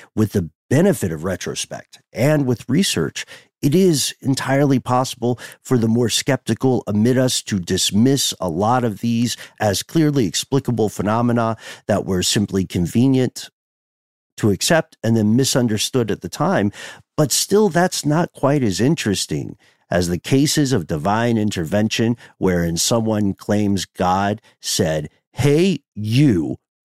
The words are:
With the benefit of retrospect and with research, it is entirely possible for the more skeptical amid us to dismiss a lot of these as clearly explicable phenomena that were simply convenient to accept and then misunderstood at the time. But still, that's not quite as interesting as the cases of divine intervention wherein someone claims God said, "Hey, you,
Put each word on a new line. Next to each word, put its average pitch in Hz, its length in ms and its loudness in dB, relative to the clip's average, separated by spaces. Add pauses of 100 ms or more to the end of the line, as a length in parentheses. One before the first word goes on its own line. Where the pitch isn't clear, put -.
(160)
With 104 160 2
the 90 180 -2 (220)
benefit 147 400 2
of 78 120 -8
retrospect - 800 -8 (100)
and 143 360 0
with 123 200 -4
research, 120 600 -2 (340)
it 139 140 0
is 175 460 2
entirely 135 580 2
possible 123 600 -2 (220)
for 127 160 0
the 113 100 2
more 113 220 2
skeptical 127 800 0
amid 113 320 2
us 127 240 0
to 101 160 -2
dismiss 101 800 0
a 90 100 -4
lot 107 340 0
of 107 180 -4
these 117 360 -2 (220)
as 101 240 0
clearly 147 420 2
explicable 110 640 -2
phenomena 113 680 0 (280)
that 98 220 -2
were 92 160 0
simply 95 420 0
convenient 120 840 0 (840)
to 110 140 0
accept 160 540 0
and 113 120 2
then 107 200 2
misunderstood 120 760 0
at 92 120 -4
the 90 80 -10
time. 147 420 0 (440)
But 151 160 0
still, 208 380 2
that's 170 340 0
not 151 300 0
quite 143 300 2
as 95 180 0
interesting 95 760 -2 (360)
as 87 160 0
the 87 100 -2
cases 139 560 0
of 90 140 0
divine 113 500 0
intervention 107 800 -2 (220)
wherein 87 380 0
someone 107 580 0
claims 101 500 -2
God 95 560 -2 (180)
said, 78 520 -4 (220)
"Hey, 165 500 2 (100)
you, 107 640 2 (300)